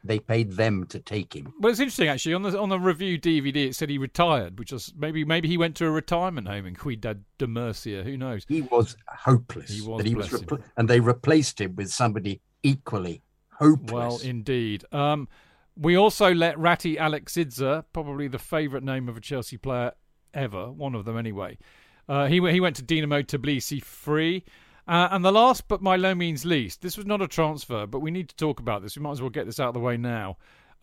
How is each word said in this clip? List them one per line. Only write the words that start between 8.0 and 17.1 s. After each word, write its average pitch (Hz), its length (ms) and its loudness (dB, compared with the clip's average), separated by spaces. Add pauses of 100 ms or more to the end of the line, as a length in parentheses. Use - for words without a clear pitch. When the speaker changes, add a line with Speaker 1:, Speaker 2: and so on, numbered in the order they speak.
Speaker 2:
Who 135 120 -6
knows? 127 320 -6
Speaker 1:
He 156 140 0
was 120 340 2 (140)
hopeless. - 600 2
Speaker 2:
He 104 120 -8
was, 110 160 -8
Speaker 1:
But 107 80 -2
he 113 100 2
was 101 140 -2
Speaker 2:
bless 117 120 -4
him. 95 60 -12
Speaker 1:
repl-, 139 160 -4 (140)
and 113 120 4
they 120 120 8
replaced 131 580 4
him 92 160 -4
with 95 160 -6
somebody 101 480 0 (240)
equally 98 580 -2 (380)
hopeless. 147 320 6
Speaker 2:
Well, 120 320 -2
indeed. 117 720 -2
Um, 147 340 0 (480)
we 170 220 4
also 202 360 6
let 165 240 2
Rati 165 380 2
Alexidze, 151 960 -2